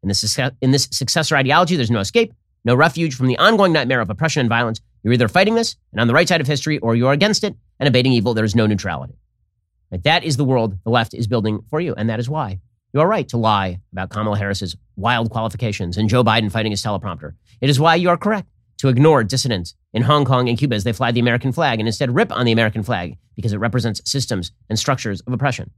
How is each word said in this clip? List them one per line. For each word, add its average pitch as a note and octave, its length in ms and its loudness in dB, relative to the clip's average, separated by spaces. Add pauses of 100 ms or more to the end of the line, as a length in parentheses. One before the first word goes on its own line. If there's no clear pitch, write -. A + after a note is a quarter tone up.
In F#2+ 60 -4
this G2+ 120 -2
succe-, B2+ 400 -2
in C3 100 4
this C3+ 200 2
successor D3 460 0
ideology, D#3 400 4
there's A#2 120 0
no A2+ 120 2
escape, A3+ 320 0 (320)
no A#2+ 100 4
refuge D#3+ 400 2
from B2+ 120 0
the B2 100 0
ongoing G3 340 4
nightmare C3 300 2
of G2 80 -2
oppression C#3+ 320 -2
and A#2 80 2
violence. A#2 320 0 (220)
You're A2+ 100 2
either A#2+ 160 4
fighting G3+ 260 4
this A3+ 220 -2 (160)
and G#2+ 80 -2
on A#2+ 60 2
the A#2 60 2
right E3 140 4
side E3+ 140 2
of B2+ 60 -2
history, D3 320 -2
or A2+ 160 0
you're B2+ 180 2
against G3+ 300 2
it G3+ 120 -4 (240)
and C#3+ 80 0
abating B2+ 240 4
evil. A#2+ 220 2
There A2 120 0
is G2+ 100 -2
no A2 120 4
neutrality. E2+ 500 -4 (720)
Right? F2+ 140 -10
That D#3+ 200 2
is C#3 140 -2
the C#3+ 80 0
world A2+ 380 0
the A2+ 60 -6
left A2+ 240 0
is A2 140 -4
building G#2+ 420 -2
for D3+ 100 -4
you, E3+ 160 -4
and A2 140 -4
that A2+ 100 -4
is A#2+ 100 -6
why A#2 300 -6 (340)
you C#3 60 0
are E3 80 4
right G#3 220 -2
to A#2 80 -4
lie G2 420 0 (140)
about F#2 160 -8
Kamala G#2 280 -4
Harris's G2+ 380 -6 (220)
wild A#2 320 -2
qualifications G#2+ 680 -6
and G#2+ 120 0
Joe B2 160 2
Biden A2 260 2
fighting A2 200 -2
his G2+ 120 -6
teleprompter. F#2 520 -8 (260)
It C3+ 80 0
is C3+ 100 2
why E3 160 4
you F3+ 140 2
are F3 80 2
correct G#3 300 -4 (300)
to C#3 100 -2
ignore C3+ 360 6
dissidents G#2+ 520 -4 (180)
in A#2 80 -2
Hong C#3+ 240 4
Kong B2+ 240 2
and A#2 80 0
Cuba C3 180 -2
as G2+ 80 -2
they A#2+ 80 -2
fly A#2 200 -2
the A#2+ 80 0
American A#2+ 320 0
flag B2+ 280 -2
and G#2+ 80 -2
instead B2 280 -2
rip - 160 0
on B2 140 -2
the A#2 60 2
American A2 300 0
flag F#2 360 -6 (180)
because G#2 180 -4
it G#2 40 -4
represents G#2+ 520 -4
systems A2 420 -4 (180)
and A2 100 -4
structures A2+ 420 -4
of B2+ 120 -8
oppression. B2+ 440 -4